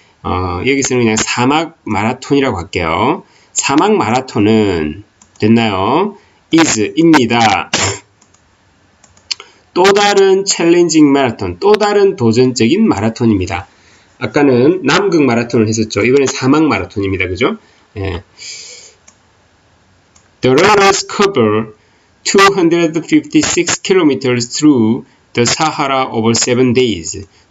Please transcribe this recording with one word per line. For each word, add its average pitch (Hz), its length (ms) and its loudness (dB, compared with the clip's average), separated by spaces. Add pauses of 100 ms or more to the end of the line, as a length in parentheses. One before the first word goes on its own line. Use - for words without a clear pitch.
(240)
어, 90 420 -4
여기서는 131 380 -2
그냥 110 140 2
사막 143 680 -2
마라톤이라고 117 760 -4
할게요. 87 680 -2 (280)
사막 180 440 0
마라톤은, 104 1080 0 (360)
됐나요? 113 760 0 (360)
is-입니다. 120 1160 2 (2000)
또 - 100 0
다른 202 600 4
챌린징 170 680 2
마라톤, 113 480 -2
또 101 140 4
다른 107 420 2
도전적인 127 720 2
마라톤입니다. 101 800 -2 (500)
아까는 131 680 2
남극 170 400 0
마라톤을 117 440 0
했었죠. 110 360 -2
이번엔 131 240 2
사막 143 380 0
마라톤입니다. 95 640 -4
그죠? 123 300 -4 (400)
예. 92 260 -8 (2250)
The - 140 2
runners 392 520 2
cover 113 680 0 (500)
two - 180 2 (140)
hundred 165 420 0
fifty-six 156 880 -2
kilometers 131 640 0
through 131 560 2 (280)
the 120 100 0
Sahara 139 680 -2
over 113 200 0
seven 123 420 0
days. 95 540 -2 (240)